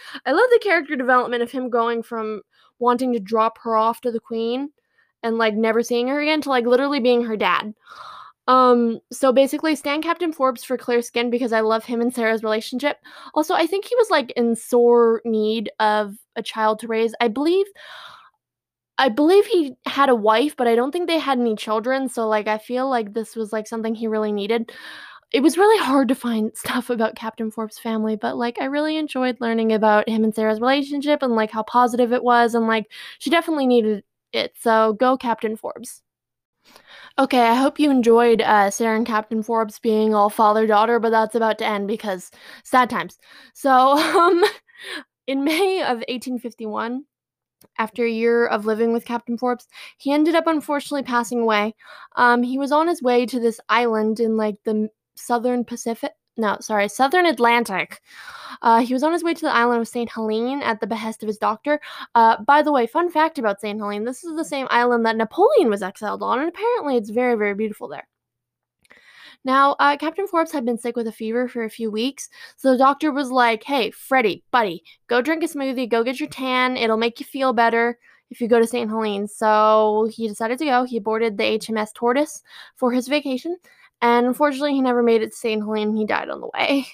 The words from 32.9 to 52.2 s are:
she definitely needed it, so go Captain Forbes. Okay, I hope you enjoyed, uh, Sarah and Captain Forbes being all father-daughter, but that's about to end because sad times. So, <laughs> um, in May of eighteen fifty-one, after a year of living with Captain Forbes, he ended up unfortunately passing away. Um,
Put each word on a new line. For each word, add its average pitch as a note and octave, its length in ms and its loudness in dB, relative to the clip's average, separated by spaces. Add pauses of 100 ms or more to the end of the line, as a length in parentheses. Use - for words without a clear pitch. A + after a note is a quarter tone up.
she B3+ 100 -4
definitely D#4+ 360 0
needed G#3+ 380 2 (300)
it, - 260 -4
so A3 320 2
go B3+ 240 2
Captain A3+ 400 -4
Forbes. - 460 -14 (1120)
Okay, C4 260 2
I A#3 120 4
hope C4+ 240 0
you D4 140 4
enjoyed, A#3 500 4
uh, G3+ 280 4
Sarah A3 260 -2
and A3+ 100 -2
Captain A3 340 -4
Forbes A3+ 380 -4
being G#3+ 360 0
all G#3 140 4
father-daughter, A3 720 2
but A3 120 0
that's A3 260 0
about A3 220 0
to A3 60 -4
end G3+ 220 -2
because G3 460 -6 (320)
sad B3+ 260 2
times. F#3 280 -6 (340)
So, - 180 -2
<laughs> C#4+ 480 4
um, F4 240 4 (840)
in C4+ 160 -2
May F4+ 400 0
of A#3 240 -2
eighteen B3+ 320 -6
fifty-one, A3+ 640 -8 (720)
after A3+ 260 -4
a A#3 60 0
year A#3 380 2
of G#3+ 180 -2
living A3+ 260 0
with A#3 120 -2
Captain A#3+ 340 -8
Forbes, B3 300 -4 (280)
he C4+ 140 -6
ended D4+ 240 2
up E4 140 2
unfortunately C#4+ 560 -4
passing A#3+ 360 -2
away. A3 360 0 (400)
Um, A#3+ 260 4